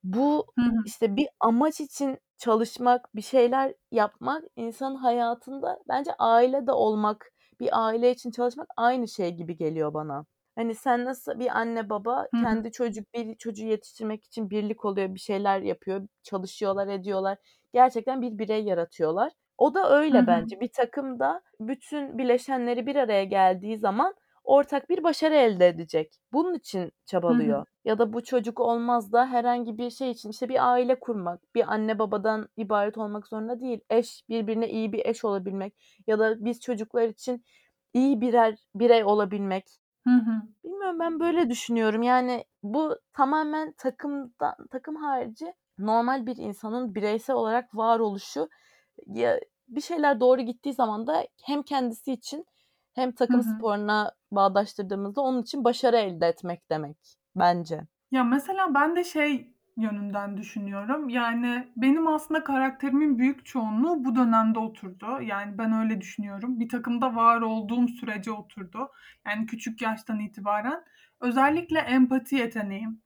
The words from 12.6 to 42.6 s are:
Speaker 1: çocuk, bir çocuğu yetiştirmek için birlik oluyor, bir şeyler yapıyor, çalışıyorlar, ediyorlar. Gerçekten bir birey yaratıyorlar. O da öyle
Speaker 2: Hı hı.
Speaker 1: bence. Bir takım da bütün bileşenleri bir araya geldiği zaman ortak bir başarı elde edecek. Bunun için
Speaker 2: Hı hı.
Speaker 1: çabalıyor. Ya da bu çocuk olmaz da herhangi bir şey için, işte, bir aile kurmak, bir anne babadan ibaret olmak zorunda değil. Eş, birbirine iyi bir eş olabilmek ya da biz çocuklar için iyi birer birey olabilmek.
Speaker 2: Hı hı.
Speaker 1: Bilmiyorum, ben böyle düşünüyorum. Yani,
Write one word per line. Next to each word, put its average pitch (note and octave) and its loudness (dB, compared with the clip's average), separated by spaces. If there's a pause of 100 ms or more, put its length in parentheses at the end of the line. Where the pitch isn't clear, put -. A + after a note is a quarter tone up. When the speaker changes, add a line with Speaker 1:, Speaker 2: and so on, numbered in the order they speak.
Speaker 1:
çocuk, A3 -4
bir A3+ -6
çocuğu G#3+ -10
yetiştirmek G#3+ -4
için G#3+ -6
birlik G#3 -2
oluyor, F#3+ -2
bir F#3+ -14
şeyler G3 0
yapıyor, G3 -6 (140)
çalışıyorlar, G3 -4
ediyorlar. G3 -4 (340)
Gerçekten B3 4
bir A3 -6
birey G#3+ -2
yaratıyorlar. F3 0 (260)
O C4+ 4
da F#4+ 2 (100)
öyle D4 6
Speaker 2:
Hı B3 8
hı. A3+ 4
Speaker 1:
bence. G#3 -10
Bir A#3 -4
takım B3+ -4
da C#4+ 0 (180)
bütün C4+ -8
bileşenleri B3 0
bir C#4 -2
araya G#3+ 2
geldiği F#3+ 2
zaman A3 0 (300)
ortak C#4 2
bir F4+ 0
başarı D#4 2
elde G#3 6
edecek. E3 -2 (160)
Bunun E4+ 0
için F#3 -6 (360)
Speaker 2:
Hı - 4
hı. - 2
Speaker 1:
çabalıyor. D3 -6 (180)
Ya G#3+ 2
da A3 2
bu A#3 -6
çocuk A#3 -2
olmaz A#3 0
da A#3+ 6
herhangi A#3+ 0
bir A#3+ -4
şey B3+ -4
için, A3+ -10
işte, A3+ -6
bir B3 2
aile B3+ 2
kurmak, F3+ -8
bir A#3 2
anne G#3+ 0
babadan G#3+ -2
ibaret G#3 -2
olmak G#3 -8
zorunda A3+ -8
değil. B3 -6 (100)
Eş, A#3 0
birbirine A3+ -2
iyi A3 -2
bir A3 -2
eş A3+ -2
olabilmek G3 -4 (320)
ya G#3+ 2
da A3 0
biz A#3+ -4
çocuklar A3+ -2
için A#3+ -8 (500)
iyi C4 4
birer A3+ 4 (160)
birey A3+ 6
olabilmek. G3+ 0 (400)
Speaker 2:
Hı B3 4
hı. A3+ 4 (220)
Speaker 1:
Bilmiyorum, F4+ -6
ben E4 -2
böyle E4+ 2
düşünüyorum. A3+ -2
Yani, B3 0 (180)